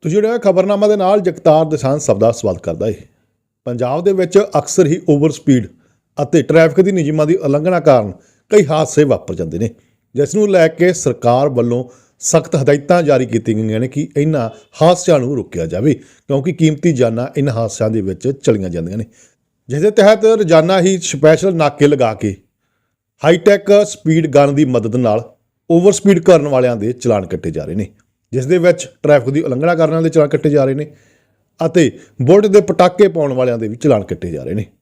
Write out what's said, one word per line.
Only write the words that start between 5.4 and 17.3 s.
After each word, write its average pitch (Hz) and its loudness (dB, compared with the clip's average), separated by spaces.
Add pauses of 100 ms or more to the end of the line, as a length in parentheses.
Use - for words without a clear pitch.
ਅਤੇ 147 0
ਟ੍ਰੈਫਿਕ 160 2
ਦੀ 196 0
ਨਿਯਮਾਂ 156 -2
ਦੀ 160 0
ਉਲੰਘਣਾ 165 -2
ਕਾਰਨ 120 2 (360)
ਕਈ 202 4
ਹਾਦਸੇ 151 0
ਵਾਪਰ 110 -4
ਜਾਂਦੇ 85 -8
ਨੇ, 107 -4 (440)
ਜਿਸ 143 -4
ਨੂੰ 208 0
ਲੈ 175 4
ਕੇ 170 0
ਸਰਕਾਰ 127 0
ਵੱਲੋਂ 120 -2 (340)
ਸਖਤ - -2
ਹਦਾਇਤਾਂ 147 0
ਜਾਰੀ 143 0
ਕੀਤੀਆਂ 110 -4
ਗਈਆਂ 110 -4
ਨੇ 123 -4
ਕਿ 143 -8
ਇਹਨਾਂ 147 -2 (320)
ਹਾਦਸਿਆਂ 170 2
ਨੂੰ 131 -4
ਰੋਕਿਆ 87 -6
ਜਾਵੇ, 101 -2
ਕਿਉਂਕਿ - -6
ਕੀਮਤੀ 156 0
ਜਾਨਾਂ 120 -2 (100)